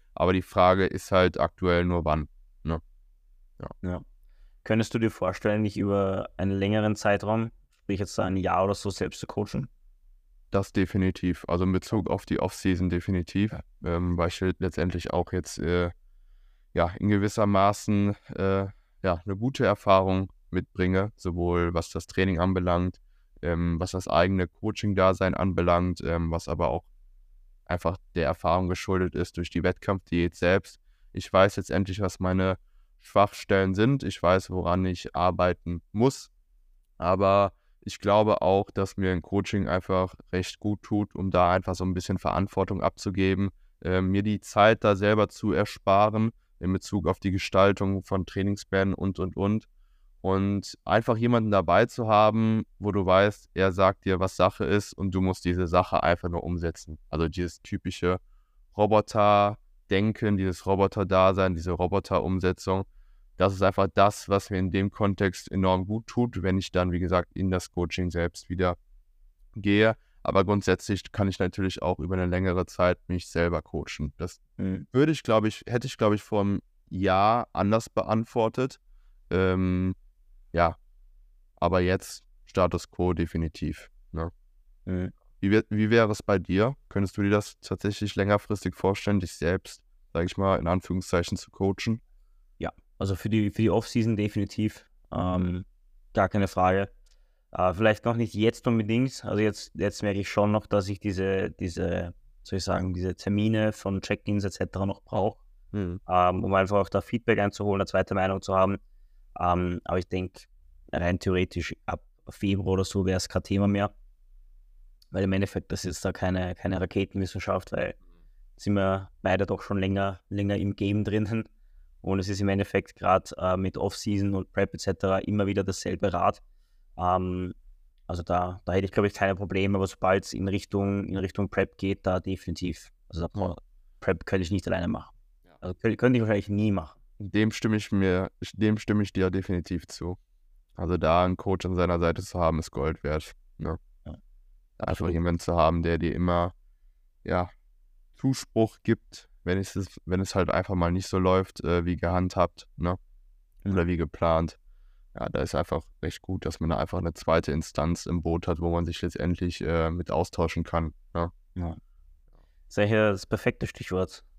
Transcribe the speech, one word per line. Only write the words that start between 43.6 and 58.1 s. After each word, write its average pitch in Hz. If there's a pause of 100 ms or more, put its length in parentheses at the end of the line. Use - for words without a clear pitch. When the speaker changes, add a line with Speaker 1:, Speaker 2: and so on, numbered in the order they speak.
Speaker 1:
äh, 92
mir 95
die 104
Zeit 110
da 104
selber 104
zu 104
ersparen 104 (280)
in 92
Bezug 92
auf 95
die 98
Gestaltung 95
von 92
Trainingsplänen 98
und, 95
und, 90
und. 104 (580)
Und 95
einfach 110
jemanden 117
dabei 95
zu 117
haben, 110 (160)
wo 101
du 98
weißt, 95
er 95
sagt 95
dir, 92
was 92
Sache 92
ist 104
und 95
du 92
musst 92
diese 90
Sache 90
einfach 87
nur 85
umsetzen. 82 (100)
Also 80
dieses 85
typische 90 (580)